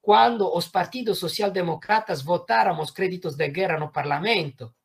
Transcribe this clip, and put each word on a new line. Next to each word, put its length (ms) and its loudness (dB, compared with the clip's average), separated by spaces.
quando 500 6
os 140 -2
partidos 520 -2
social-democratas 1040 -2
votaram 580 0
os 100 -6
créditos 460 -4
de 120 0
guerra 300 -2
no 140 -6
parlamento. 800 -2